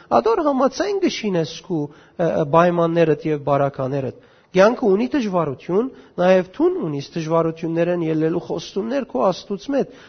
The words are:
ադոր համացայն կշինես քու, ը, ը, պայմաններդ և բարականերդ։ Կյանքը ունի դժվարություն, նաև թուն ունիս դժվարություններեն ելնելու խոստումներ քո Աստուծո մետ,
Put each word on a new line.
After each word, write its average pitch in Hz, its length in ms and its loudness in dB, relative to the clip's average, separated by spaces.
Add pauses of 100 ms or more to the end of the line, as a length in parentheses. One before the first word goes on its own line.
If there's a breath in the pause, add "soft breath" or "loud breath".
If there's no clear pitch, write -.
(140 loud breath)
ադոր 370 320 2
համացայն 294 560 0
կշինես 190 500 -2 (140)
քու, 165 160 -4
ը, - 480 -6
ը, 165 160 0
պայմաններդ 165 800 2
և 151 200 -2
բարականերդ։ 139 800 -2 (320 soft breath)
Կյանքը 220 320 4
ունի 202 220 2
դժվարություն, 185 760 -2 (260 loud breath)
նաև 185 420 4
թուն 359 240 2
ունիս 147 300 -6
դժվարություններեն 165 960 -2
ելնելու 160 400 0
խոստումներ 220 640 -6
քո 247 160 -2
Աստուծո 202 480 -4
մետ, 262 240 -2 (120)